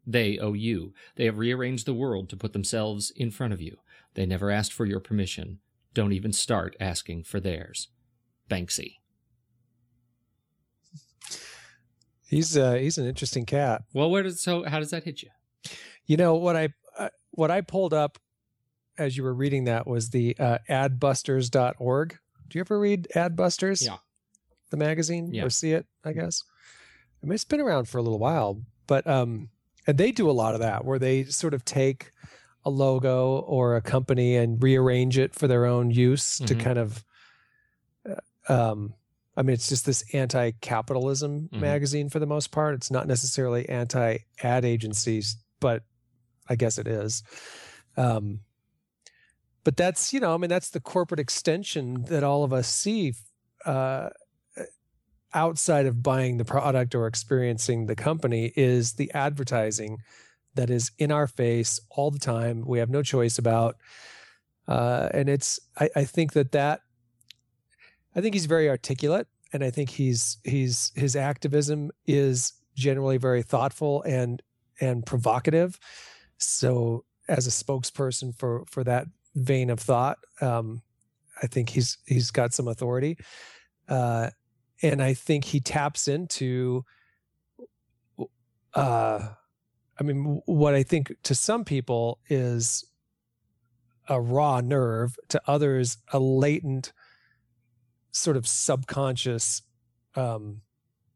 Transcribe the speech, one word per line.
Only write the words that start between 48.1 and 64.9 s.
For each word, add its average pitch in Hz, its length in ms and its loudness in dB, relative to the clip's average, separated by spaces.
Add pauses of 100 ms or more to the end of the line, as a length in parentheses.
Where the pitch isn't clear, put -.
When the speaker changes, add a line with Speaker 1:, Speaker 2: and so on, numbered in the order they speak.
Speaker 2:
but 143 120 2
that's, - 360 0
you 269 80 -2
know, 175 140 2
I 170 40 0
mean, 175 120 -2
that's 180 200 -2
the - 100 -8
corporate 175 400 -2
extension 139 840 -2
that 147 200 0
all 143 180 2
of 135 100 0
us 127 160 0
see, 196 460 0 (500)
uh, 135 440 -2 (1300)
outside 160 500 2
of 120 180 0
buying 131 360 0
the 120 60 -2
product 131 500 2
or 117 120 0
experiencing 117 800 0
the 113 80 -2
company 120 640 0
is 123 380 4
the 139 180 -4
advertising 117 840 -2 (560)
that 123 160 0
is 120 280 0
in 147 140 2
our 147 140 2
face 117 520 0 (120)
all 143 200 0
the 147 80 -4
time. 117 480 -2
We 127 120 0
have 117 100 0
no 139 140 0
choice 120 360 0
about, 117 380 2 (880)
uh, 120 460 0